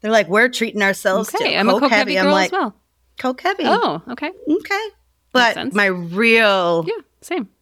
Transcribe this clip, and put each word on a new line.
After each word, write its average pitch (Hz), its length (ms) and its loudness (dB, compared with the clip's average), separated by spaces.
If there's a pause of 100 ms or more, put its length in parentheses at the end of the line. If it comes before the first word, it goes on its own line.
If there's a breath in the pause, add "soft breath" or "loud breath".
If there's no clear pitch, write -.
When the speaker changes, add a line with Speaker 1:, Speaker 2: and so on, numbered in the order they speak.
Speaker 1:
They're 214 100 -6
like, 214 180 2
"We're 220 200 2
treating 226 340 -4
ourselves 196 500 -2
Speaker 2:
Okay, - 200 -2
Speaker 1:
to - 60 -2
Speaker 2:
I'm 202 100 2
a 190 100 4
Coke 254 40 0
heavy 277 80 2
Speaker 1:
Coke 220 80 2
heavy." 202 200 0
I'm 190 60 2
Speaker 2:
girl 190 100 4
Speaker 1:
like, 190 120 2
Speaker 2:
as - 60 -6
well. 330 220 -4 (440)
Speaker 1:
"Coke 254 240 -4
heavy." 381 240 -2
Speaker 2:
Oh, 302 440 0
okay. 294 200 -8 (200)
Speaker 1:
Okay. 403 360 -2 (460)
But 240 220 4
Speaker 2:
sense. 247 200 -8
Speaker 1:
my 202 120 2
real 185 1000 2
Speaker 2:
Yeah, 440 60 -4 (260)
same. 320 280 -6 (140)